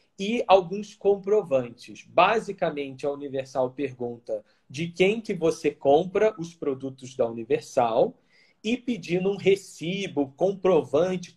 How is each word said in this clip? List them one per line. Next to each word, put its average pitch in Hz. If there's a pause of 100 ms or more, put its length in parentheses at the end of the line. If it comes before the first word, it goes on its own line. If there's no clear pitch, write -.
(200)
e 214
alguns 190
comprovantes. 170
Basicamente, 165
a 143
Universal 135
pergunta 123 (260)
de 151
quem 190
que 220
você 165
compra 185
os 165
produtos 135
da 120
Universal 117 (460)
e 226
pedindo 185
um 196
recibo, 165
comprovante, 180